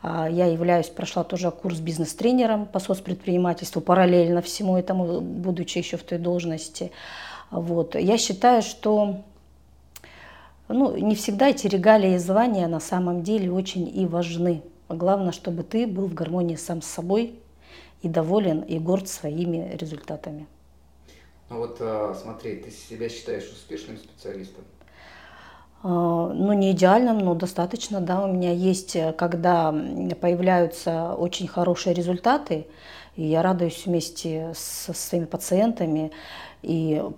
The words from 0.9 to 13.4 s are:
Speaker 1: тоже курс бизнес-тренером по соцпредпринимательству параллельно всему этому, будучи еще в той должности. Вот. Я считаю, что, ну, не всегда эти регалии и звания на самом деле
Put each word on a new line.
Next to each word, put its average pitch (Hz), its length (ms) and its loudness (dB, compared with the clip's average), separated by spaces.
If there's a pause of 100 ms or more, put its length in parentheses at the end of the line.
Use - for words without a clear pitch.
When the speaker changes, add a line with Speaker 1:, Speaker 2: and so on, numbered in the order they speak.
Speaker 1:
тоже 180 260 -2
курс 175 280 -6
бизнес-тренером 208 880 0
по 196 120 -4
соцпредпринимательству 180 1040 0
параллельно 175 600 6
всему 185 360 0
этому, 180 420 0
будучи 175 600 -4
еще 175 180 -4
в - 60 -16
той 175 160 -6
должности. 175 760 -4 (580)
Вот. 170 440 -2
Я 185 220 4
считаю, 226 440 4
что, 208 560 0 (1500)
ну, 247 300 2
не 214 180 2
всегда 214 340 2
эти 269 180 0
регалии 196 480 6
и - 20 4
звания 190 500 2
на 165 120 -2
самом 175 440 -2
деле 196 280 0